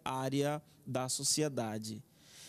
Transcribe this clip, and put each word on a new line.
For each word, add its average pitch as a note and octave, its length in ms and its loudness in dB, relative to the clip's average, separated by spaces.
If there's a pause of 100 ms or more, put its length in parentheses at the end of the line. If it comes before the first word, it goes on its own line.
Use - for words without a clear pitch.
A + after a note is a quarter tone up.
área C#3 580 2 (240)
da B2+ 220 -2
sociedade. A#2 920 0 (480)